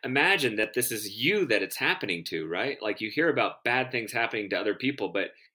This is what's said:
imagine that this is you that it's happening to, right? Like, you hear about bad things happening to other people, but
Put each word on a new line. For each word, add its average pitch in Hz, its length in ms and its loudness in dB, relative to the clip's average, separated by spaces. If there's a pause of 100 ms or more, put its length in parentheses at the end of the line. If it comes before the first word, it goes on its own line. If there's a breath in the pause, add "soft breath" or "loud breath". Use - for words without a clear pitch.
imagine 139 540 4
that 107 180 0
this 123 160 2
is 104 200 -4
you 156 360 2
that 107 160 4
it's - 140 -4
happening 113 480 -2
to, 80 240 -4
right? 104 320 -2
Like, 107 200 -4
you 107 100 -6
hear 160 180 2
about 120 360 0
bad 127 280 0
things 113 200 -4
happening 113 380 -2
to 95 80 2
other 101 160 0
people, 127 360 -2
but 90 200 -2 (240 soft breath)